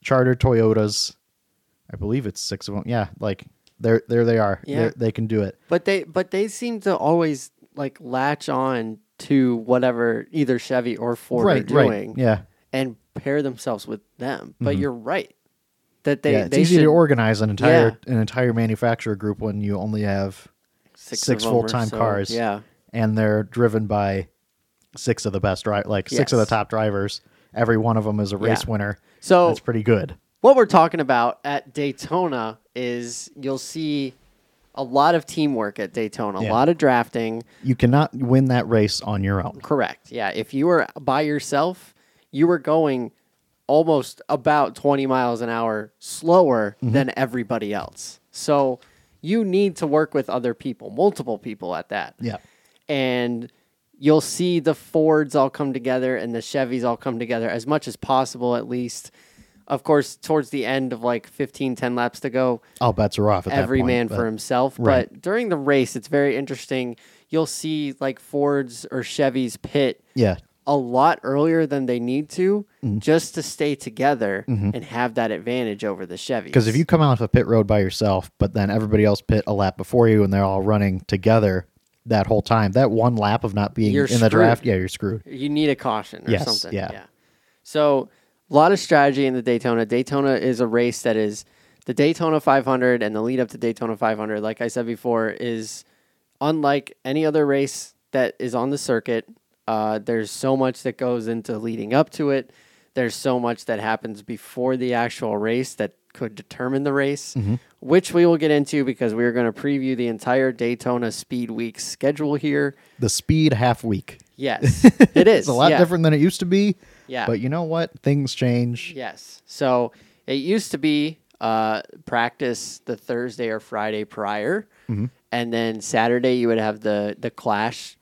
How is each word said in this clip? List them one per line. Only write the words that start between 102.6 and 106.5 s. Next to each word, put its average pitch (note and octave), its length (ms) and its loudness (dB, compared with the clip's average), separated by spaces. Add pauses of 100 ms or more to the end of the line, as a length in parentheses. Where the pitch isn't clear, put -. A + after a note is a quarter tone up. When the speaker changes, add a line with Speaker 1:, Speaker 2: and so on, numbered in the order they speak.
Speaker 2:
There's A#2+ 220 -4
so B2+ 240 -2
much A#2 260 -4
that A2 140 -4
happens A2 420 -6
before B2 560 -6
the B2 160 -4
actual A#2 440 -4
race A#2 360 -2
that G#2 200 -6 (220)
could A2 180 -8
determine C3 500 -6